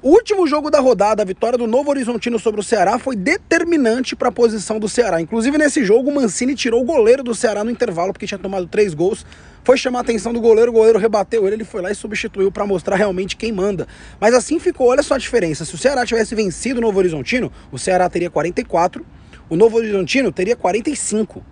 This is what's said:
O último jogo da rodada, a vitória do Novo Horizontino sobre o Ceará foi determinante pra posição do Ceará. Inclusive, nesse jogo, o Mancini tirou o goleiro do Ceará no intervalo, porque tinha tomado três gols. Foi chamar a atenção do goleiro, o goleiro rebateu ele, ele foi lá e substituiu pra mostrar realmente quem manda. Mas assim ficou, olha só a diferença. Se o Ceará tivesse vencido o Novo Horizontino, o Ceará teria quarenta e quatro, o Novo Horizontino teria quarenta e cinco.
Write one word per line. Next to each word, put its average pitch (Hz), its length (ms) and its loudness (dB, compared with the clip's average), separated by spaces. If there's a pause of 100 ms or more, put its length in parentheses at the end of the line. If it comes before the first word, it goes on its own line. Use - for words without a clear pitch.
O 254 80 0
último 392 360 4
jogo 294 240 -2
da 294 100 2
rodada, 214 440 2
a - 20 0
vitória 226 320 -2
do 240 80 -2
Novo 262 240 0
Horizontino 240 480 -2
sobre 208 220 -2
o 202 40 -6
Ceará 208 360 0
foi 269 160 -6
determinante 285 1000 0
pra 247 160 -2
posição 220 480 -2
do 214 80 -4
Ceará. 196 320 0
Inclusive, 226 380 -2
nesse 302 260 2
jogo, 240 280 4
o - 20 -4
Mancini 262 400 0
tirou 233 280 0
o 254 40 0
goleiro 254 380 4
do 240 100 -6
Ceará 208 300 -2
no 233 80 -4
intervalo, 190 420 -2
porque 202 140 -10
tinha 196 100 -8
tomado 185 300 -6
três 196 260 0
gols. 175 320 -2 (380)
Foi 254 160 4
chamar 247 200 -4
a - 40 -4
atenção 233 280 -2
do 233 80 -4
goleiro, 226 300 6
o 233 60 -6
goleiro 220 240 6
rebateu 208 480 0
ele, 202 80 0
ele 220 80 -8
foi 190 180 -8
lá 180 80 -6
e 208 60 -4
substituiu 202 560 -4
pra 202 160 -4
mostrar 190 300 -2
realmente 190 380 -2
quem 226 160 -6
manda. 196 360 -4 (320)
Mas 226 160 4
assim 294 240 0
ficou, 262 300 0
olha 262 120 4
só 285 140 -2
a - 20 -4
diferença. 165 480 -2
Se - 80 -12
o 170 40 -12
Ceará 254 280 0
tivesse 226 300 -2
vencido 220 420 -2
o 240 40 -2
Novo 208 180 0
Horizontino, 180 520 -2 (200)
o 131 80 -12
Ceará 180 280 2
teria 175 220 -2
quarenta 170 320 -4
e - 20 -8
quatro, 180 400 -2 (460)
o 160 60 -4
Novo 220 220 4
Horizontino 214 540 0
teria 190 240 -2
quarenta 220 360 -2
e 277 40 -4
cinco. - 560 -4